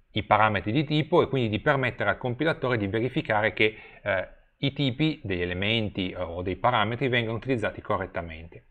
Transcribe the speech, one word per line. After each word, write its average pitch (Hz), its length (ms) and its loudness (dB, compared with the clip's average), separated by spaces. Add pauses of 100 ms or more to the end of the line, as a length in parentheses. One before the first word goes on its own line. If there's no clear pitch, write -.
(120)
i 107 100 -2
parametri 107 500 4
di 147 120 2
tipo 151 380 2
e - 60 2
quindi 127 200 0
di 107 120 -2
permettere 127 500 0
al 95 80 2
compilatore 127 580 0
di 104 100 0
verificare 110 680 0
che, 107 220 2 (260)
eh, 95 260 -2 (300)
i 139 160 -2
tipi 147 500 0
degli 95 160 -2
elementi 95 760 0
o 87 280 -6
dei 90 140 -2
parametri 117 520 0
vengano 117 300 0
utilizzati 107 420 -2
correttamente. 85 920 -6